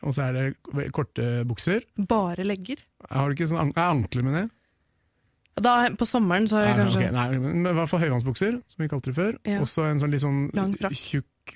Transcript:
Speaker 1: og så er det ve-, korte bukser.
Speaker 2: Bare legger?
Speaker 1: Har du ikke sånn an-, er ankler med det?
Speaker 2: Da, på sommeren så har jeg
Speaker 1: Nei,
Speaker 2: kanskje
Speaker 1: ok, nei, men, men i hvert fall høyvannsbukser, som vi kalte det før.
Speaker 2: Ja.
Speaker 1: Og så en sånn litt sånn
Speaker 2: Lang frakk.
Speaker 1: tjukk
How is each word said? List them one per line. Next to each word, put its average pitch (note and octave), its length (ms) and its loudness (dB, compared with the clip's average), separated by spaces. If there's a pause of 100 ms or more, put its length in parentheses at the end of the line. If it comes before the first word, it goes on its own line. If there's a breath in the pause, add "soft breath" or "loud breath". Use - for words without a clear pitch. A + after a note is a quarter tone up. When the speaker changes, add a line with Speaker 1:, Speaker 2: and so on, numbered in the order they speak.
Speaker 1:
og D3 80 -2
så C3 160 -2
er B2+ 80 -2
det C3 80 0 (320)
ve-, C#3+ 160 -4
korte - 380 -2 (180)
bukser. F3 360 -2 (120)
Speaker 2:
Bare F#3 480 0
legger? G3+ 400 -6 (240)
Speaker 1:
Har C#3 200 0
du C#3 80 0
ikke E3 120 0
sånn E3 160 0
an-, C#3+ 80 0
er E3+ 240 2
ankler B2 320 0
med D#3 140 0
det? A3+ 60 -4 (1080)
Speaker 2:
Da, A#3+ 160 4 (280)
på A#3 80 2
sommeren G#3 400 4
så G#3+ 80 2
har G#3 80 4
jeg G#3 80 4
Speaker 1:
Nei, G3+ 80 4
Speaker 2:
kanskje F#3+ 220 2
Speaker 1:
ok, - 100 0
nei, B2 120 0 (120)
men, C#3 240 -2
men F3+ 140 0
i - 20 2
hvert D#3+ 160 0
fall F3 80 2
høyvannsbukser, C3+ 540 0 (180)
som - 80 -10
vi D#3+ 80 -2
kalte C#3 220 -4
det C3 80 -4
før. G#3 160 0 (100)
Speaker 2:
Ja. G3+ 160 -2
Speaker 1:
Og C#3 80 0
så D#3+ 160 0
en D3+ 160 0
sånn D3 140 0
litt C3+ 100 0
sånn C#3 220 0 (100)
Speaker 2:
Lang G3 240 0
frakk. F#3+ 160 -4
Speaker 1:
tjukk - 600 -8